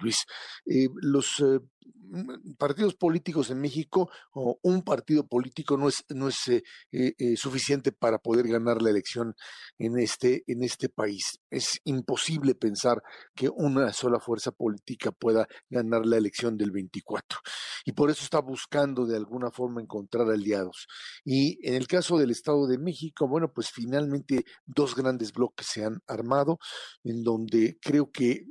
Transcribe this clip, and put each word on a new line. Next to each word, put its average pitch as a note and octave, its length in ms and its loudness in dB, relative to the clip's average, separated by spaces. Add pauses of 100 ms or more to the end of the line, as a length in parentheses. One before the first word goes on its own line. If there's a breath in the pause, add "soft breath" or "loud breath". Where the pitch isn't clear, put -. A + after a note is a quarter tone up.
Luis. E2+ 240 0 (400 loud breath)
Eh, C3 220 4 (140)
los, C#3+ 380 2
eh, C3+ 200 6 (240)
mm, G3 760 -12
partidos C#3+ 380 0
políticos D#3+ 560 0
en C3 80 -4
México, D3 500 -2 (220 loud breath)
o B2 320 -2
un F#3 180 4
partido D3+ 460 0
político C3 500 0
no C#3 120 2
es, - 200 -2
no C3+ 200 -4
es, - 180 -4
eh, A#2+ 160 2 (280 loud breath)
eh, B2+ 280 0
eh, A#2+ 160 2
suficiente C3+ 560 -2
para A2 260 2
poder A#2+ 300 2
ganar A2+ 340 2
la A2+ 80 4
elección A2 460 0 (420 loud breath)
en A#2 220 0
este, B2 480 2
en B2 160 -2
este B2+ 260 -4
país. G#2 500 -4 (100)
Es - 340 -4
imposible C#3 720 0
pensar A2 480 0 (320 loud breath)
que C3 140 0
una C3+ 440 0
sola A#2+ 260 0
fuerza A#2 320 -4
política A2 600 -4
pueda A2 360 2 (220 loud breath)
ganar A2+ 360 0
la A2+ 120 4
elección A2 400 0
del G#2 140 0
veinticuatro. - 680 -8 (440 loud breath)
Y C3 100 -6
por D3 180 4
eso - 120 -6
está D#3+ 160 0
buscando C3+ 680 -2
de A2+ 100 0
alguna A#2 320 -6
forma A#2+ 320 -6
encontrar A2 480 -2
aliados. G2+ 580 -2 (380 loud breath)
Y C#3 320 2 (100)
en B2 60 0
el B2+ 140 -2
caso F3 320 2
del C3 100 4
Estado C#3+ 380 2
de B2+ 100 2
México, D3+ 500 -4
bueno, D#3 240 0
pues - 200 -6
finalmente C3+ 720 -2 (200 loud breath)
dos C3+ 300 0
grandes B2+ 380 -2
bloques A#2+ 320 -2
se - 180 -6
han A2 220 -4
armado, C#3 540 0 (440 loud breath)
en A#2 200 -4
donde A2+ 580 2
creo C#3+ 300 2
que B2 400 0